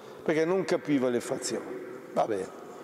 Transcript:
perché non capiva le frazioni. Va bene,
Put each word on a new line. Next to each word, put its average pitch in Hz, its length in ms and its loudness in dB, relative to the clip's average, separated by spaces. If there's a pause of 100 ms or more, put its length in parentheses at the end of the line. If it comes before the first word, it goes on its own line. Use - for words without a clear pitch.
(220)
perché 160 220 4
non 180 200 4
capiva 143 440 4
le 120 120 4
frazioni. - 560 -4 (360)
Va - 140 2
bene, 95 220 0 (360)